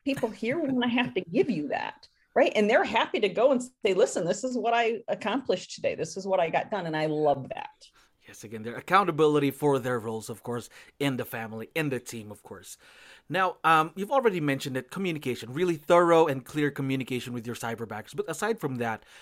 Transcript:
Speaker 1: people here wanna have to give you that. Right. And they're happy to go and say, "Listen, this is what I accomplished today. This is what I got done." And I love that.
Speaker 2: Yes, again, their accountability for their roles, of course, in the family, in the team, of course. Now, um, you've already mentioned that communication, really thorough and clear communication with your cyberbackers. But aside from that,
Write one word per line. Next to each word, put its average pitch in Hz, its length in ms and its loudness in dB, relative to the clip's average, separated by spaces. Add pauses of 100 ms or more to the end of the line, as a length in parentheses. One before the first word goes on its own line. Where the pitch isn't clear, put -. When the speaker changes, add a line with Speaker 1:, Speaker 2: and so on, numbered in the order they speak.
Speaker 1:
people 269 240 -2
here 240 300 -2
wanna 262 280 0
have 247 280 0
to 190 60 -2
give 208 280 0
you 147 200 -2
that. - 380 -6 (260)
Right. 277 220 4
And 208 140 4
they're 302 160 4
happy 240 340 0
to 208 80 2
go 214 240 4
and 247 100 0
say, - 320 -2
"Listen, 190 320 2
this 185 200 -2
is 247 120 -4
what 226 160 0
I 233 260 2 (100)
accomplished 208 680 -4
today. - 200 -2
This 160 200 -6
is 190 100 -8
what 190 140 0
I 165 100 2
got - 220 -2
done." 185 140 -4
And 156 100 -4
I 156 120 0
love 147 420 0
that. - 220 -12 (540)
Speaker 2:
Yes, - 200 -20
again, 107 180 -12
their 117 140 -10
accountability 151 760 4
for 139 280 2
their 123 200 -2
roles, 110 300 -8
of 113 120 -12
course, 120 280 -8 (280)
in 139 200 0
the 120 80 -4
family, 113 500 -10
in 156 140 -2
the 123 100 -2
team, 110 320 -12
of 101 100 -18
course. - 360 -18 (500)
Now, 180 380 0
um, 160 320 4
you've 202 160 -6
already 233 260 4
mentioned 135 380 -2
that 123 120 -8
communication, 147 640 -4
really 170 240 0
thorough 170 520 8
and 135 180 -2
clear 147 260 0
communication 131 640 -4
with 117 120 -8
your 117 120 -8
cyberbackers. 110 580 -8
But 202 160 -4
aside 214 300 -4
from 131 160 -4
that, 113 260 -4 (180)